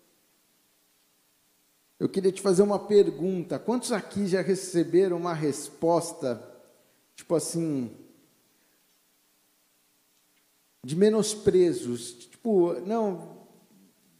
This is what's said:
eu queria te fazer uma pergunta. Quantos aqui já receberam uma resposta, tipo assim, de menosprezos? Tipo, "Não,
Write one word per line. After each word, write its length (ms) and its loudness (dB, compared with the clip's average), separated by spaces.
eu 80 0
queria 240 0
te 120 -8
fazer 180 4
uma 160 4
pergunta. 800 2
Quantos 340 -4
aqui 360 -4
já 140 0
receberam 760 0
uma 160 -4
resposta, 1040 -2
tipo 180 -6
assim, 580 -2
de 100 -6
menosprezos? 1160 2
Tipo, 680 0
"Não, 640 -6